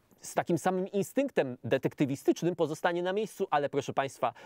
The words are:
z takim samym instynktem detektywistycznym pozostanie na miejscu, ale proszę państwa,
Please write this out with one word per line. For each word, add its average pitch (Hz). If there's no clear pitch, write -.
z -
takim 165
samym 185
instynktem 190
detektywistycznym 143
pozostanie 170
na 185
miejscu, 196
ale 147
proszę -
państwa, 135